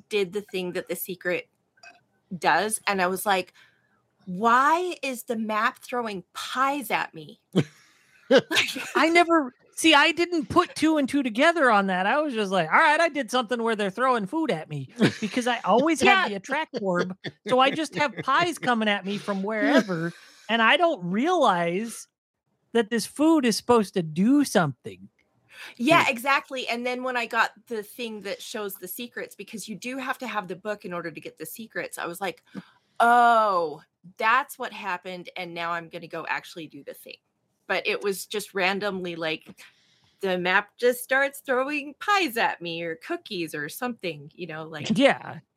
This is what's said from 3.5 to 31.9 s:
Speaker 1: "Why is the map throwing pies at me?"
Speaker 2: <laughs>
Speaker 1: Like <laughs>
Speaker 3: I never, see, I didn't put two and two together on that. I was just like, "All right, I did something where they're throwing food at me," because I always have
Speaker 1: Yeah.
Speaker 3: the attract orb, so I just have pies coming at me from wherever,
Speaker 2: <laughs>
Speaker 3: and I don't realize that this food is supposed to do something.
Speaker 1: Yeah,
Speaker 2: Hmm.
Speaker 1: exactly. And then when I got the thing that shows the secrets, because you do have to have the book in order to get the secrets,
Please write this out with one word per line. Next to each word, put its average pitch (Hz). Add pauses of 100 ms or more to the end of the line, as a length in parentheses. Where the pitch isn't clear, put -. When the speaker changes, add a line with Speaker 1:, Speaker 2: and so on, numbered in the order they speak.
Speaker 1:
"Why 269
is 262
the 226
map 220
throwing 220 (100)
pies 269
at 165
me?" 151 (120)
Speaker 2:
<laughs> - (1000)
Speaker 1:
Like 339 (120)
<laughs> -
Speaker 3:
I 285
never, 330 (200)
see, 320
I 302
didn't 339
put -
two 311
and 277
two 285
together 262
on 196
that. 185
I 277
was 302
just 208
like, 170
"All 202
right, 302
I 339
did 277
something 247
where 226
they're 202
throwing 233
food 311
at 156
me," 143 (320)
because 226
I 240
always 262
have 381
Speaker 1:
Yeah. -
Speaker 3:
the 208
attract 269
orb, 185 (320)
so 254
I 269
just 294
have 233
pies 320
coming 233
at 202
me 202
from 196
wherever, 214
Speaker 2:
<laughs> -
Speaker 3:
and 226
I 233
don't 320
realize 208 (680)
that 226
this 226
food 311
is 220
supposed 233
to 185
do 202
something. 123 (680)
Speaker 1:
Yeah, 302
Speaker 2:
Hmm. -
Speaker 1:
exactly. 269
And 240
then 247
when 254
I 233
got 226 (160)
the 214
thing 220
that 196
shows 208
the 180
secrets, -
because 202
you 214
do 247
have 262
to 254
have 208
the 180
book 208
in 180
order 170
to 160
get -
the 156
secrets, -